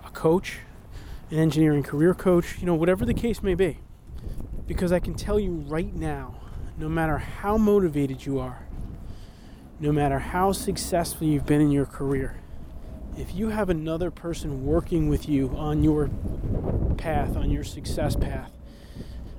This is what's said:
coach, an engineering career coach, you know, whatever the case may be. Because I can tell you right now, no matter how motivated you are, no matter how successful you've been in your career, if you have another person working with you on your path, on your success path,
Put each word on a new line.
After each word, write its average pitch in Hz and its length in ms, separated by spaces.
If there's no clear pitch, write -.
coach, - 480
an 156 80
engineering 151 460
career 156 300
coach, 175 460
you 180 60
know, 175 100
whatever 185 300
the 233 80
case 226 300
may 196 100
be. 170 240
Because 170 240
I 180 80
can 170 140
tell 208 260
you 196 120
right 170 260
now, 147 420
no 156 120
matter 160 300
how 208 380
motivated 165 680
you 135 140
are, 127 280
no 147 120
matter 143 280
how 185 320
successful 170 760
you've 147 200
been 151 160
in 147 100
your 139 140
career, 135 520
if - 180
you 214 140
have 208 200
another 165 400
person 147 560
working 160 440
with 143 180
you 135 300
on 151 260
your 151 260
path, 147 380
on 143 140
your 147 140
success - 520
path, - 360